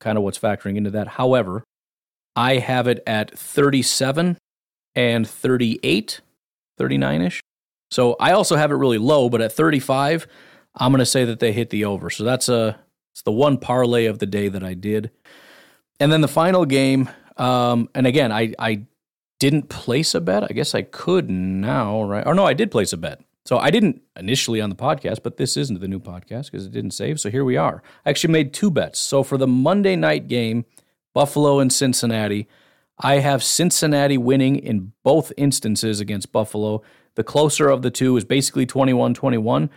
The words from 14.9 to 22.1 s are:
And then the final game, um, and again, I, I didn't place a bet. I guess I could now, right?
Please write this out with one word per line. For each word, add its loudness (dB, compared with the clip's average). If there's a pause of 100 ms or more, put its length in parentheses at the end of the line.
And 4
then 4
the 4
final 2
game, 2 (280)
um, 0
and 2
again, 2
I, -2
I -4 (520)
didn't 0
place -2
a 0
bet. 0
I -6
guess -4
I -2
could -2
now, -2
right? -4